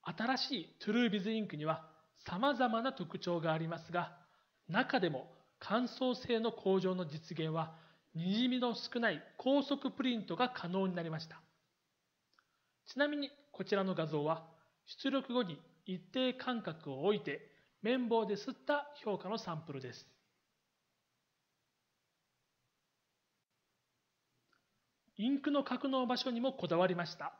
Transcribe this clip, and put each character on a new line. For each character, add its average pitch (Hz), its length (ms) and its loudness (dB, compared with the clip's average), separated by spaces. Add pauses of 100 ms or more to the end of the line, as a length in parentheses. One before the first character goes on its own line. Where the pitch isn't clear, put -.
新 233 340 0
し 226 240 -2
い - 180 -14
ト 208 120 -2
ゥ - 20 4
ル 240 140 6
ー - 20 4
ビ 202 100 2
ズ 196 120 -2
イ 220 100 0
ン 202 60 -4
ク 156 100 -6
に 151 80 -4
は 156 200 0 (400)
様 254 280 2
々 226 280 2
な 262 120 0
特 185 260 -6
徴 175 220 0
が 160 100 2
あ 160 60 2
り 160 100 -2
ま 165 120 -6
す - 120 -14
が、 170 240 -2 (540)
中 247 320 4
で 175 80 4
も 131 180 -4 (320)
乾 240 260 0
燥 254 300 0
性 240 240 0
の 226 120 2
向 190 280 4
上 185 160 2
の 180 100 -2
実 156 320 -8
現 160 120 0
は、 160 240 -2 (420)
に 180 200 2
じ 247 120 4
み 247 120 2
の 240 160 2
少 - 240 -4
な 226 120 2
い 147 120 -6 (140)
高 269 260 4
速 277 280 -2
プ 262 120 -4
リ 247 140 2
ン 202 60 -4
ト 170 120 -4
が 247 140 2
可 208 180 -8
能 190 200 2
に 180 80 -2
な 170 80 -2
り 165 60 -4
ま 156 100 -4
し - 80 -10
た。 - 140 -20 (1400)
ち - 120 -12
な 294 100 4
み 294 100 -2
に 277 120 -4 (220)
こ - 120 -8
ち 208 120 2
ら 190 80 2
の 190 120 0
画 160 120 0
像 147 160 0
は、 160 220 0 (400)
出 - 240 -4
力 262 240 0
後 247 100 2
に 165 160 -6 (260)
一 185 140 -4
定 254 340 0
間 247 280 -4
隔 156 300 -8
を 135 120 -4
置 202 120 6
い - 40 -2
て 147 220 -6 (400)
綿 240 260 2
棒 220 180 4
で 196 100 0
吸 254 180 -6
っ - 20 -8 (100)
た 294 220 0 (160)
評 208 140 0
価 185 120 -8
の 220 80 -2
サ 180 160 -6
ン 151 120 -6
プ 147 80 -10
ル 131 80 -8
で 123 120 -10
す。 - 140 -18 (4000)
イ 214 100 0
ン 277 120 2
ク 302 100 0
の 285 140 4
格 254 260 -2
納 262 160 2
場 247 100 2
所 254 140 -2
に 233 100 -2
も 262 140 0
こ 180 140 -4
だ 165 100 4
わ 180 80 6
り 180 100 2
ま 170 100 -2
し - 100 -10
た。 151 240 -8